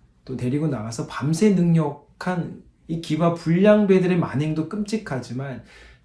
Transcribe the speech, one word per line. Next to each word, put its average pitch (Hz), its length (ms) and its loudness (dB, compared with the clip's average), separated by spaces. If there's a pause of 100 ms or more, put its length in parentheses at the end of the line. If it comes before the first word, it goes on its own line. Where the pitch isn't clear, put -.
(240)
또 131 120 -8
데리고 135 320 -2
나가서 117 380 -6
밤새 165 440 0
능력한 170 1120 0 (260)
이 165 120 -6
기브아 165 340 0
불량배들의 185 840 4
만행도 156 520 -2
끔찍하지만 139 960 -8 (400)